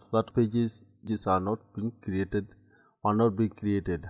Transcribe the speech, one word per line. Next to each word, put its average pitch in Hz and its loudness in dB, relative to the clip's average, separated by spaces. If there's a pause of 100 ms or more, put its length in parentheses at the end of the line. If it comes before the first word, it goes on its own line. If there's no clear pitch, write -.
(120)
that 110 0
pages, 117 0 (180)
these 107 -6
are 92 2
not 101 -2 (140)
being 107 -6 (120)
created, 98 -4 (580)
are 104 4
not 107 4
being 110 2
created. 95 -2